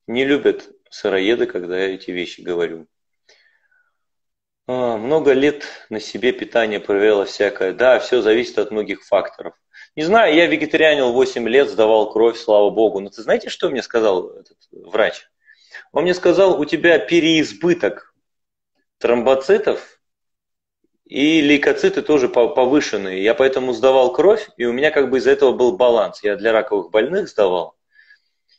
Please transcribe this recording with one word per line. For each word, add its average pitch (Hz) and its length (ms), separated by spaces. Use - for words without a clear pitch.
Не 123 180
любят 135 440
сыроеды, 104 560
когда 90 320
я 95 180
эти 92 160
вещи 90 300
говорю. 82 460
А, 123 300
много 139 360
лет 143 320
на 110 100
себе 113 320
питание 107 480
проверяло 101 460
всякое. 98 480
Да, 120 260
всё 123 220
зависит 110 360
от 104 140
многих 98 320
факторов. - 500
Не 151 80
знаю, 185 320
я 170 120
вегетарианил 151 640
восемь 123 360
лет, 135 220
сдавал 110 420
кровь, 113 260
слава 104 320
богу. 98 300
Но 98 100
ты - 120
знаете, - 280
что - 200
мне 135 140
сказал 98 460
этот 98 280
врач? 95 560
Он 151 120
мне 180 100
сказал, 175 460
у 147 60
тебя 160 340
переизбыток 165 1120
тромбоцитов, 131 960
и 156 360
лейкоциты 143 600
тоже 135 280
по-, 120 200
повышенные. 107 720
Я 113 120
поэтому 131 380
сдавал 127 380
кровь, - 460
и 120 80
у 120 80
меня 143 180
как 139 180
бы 131 100
из-за 120 120
этого 139 200
был 120 260
баланс. 113 460
Я 104 120
для 104 160
раковых 104 380
больных 156 400
сдавал. 90 480